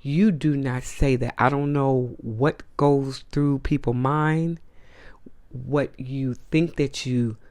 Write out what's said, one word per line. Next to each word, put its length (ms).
You 300
do 260
not 260
say 340
that. 200
I 120
don't 240
know 440
what 460
goes 560
through 280
people's 360
mind, 640
what 500
you 340
think 280
that 280
you 320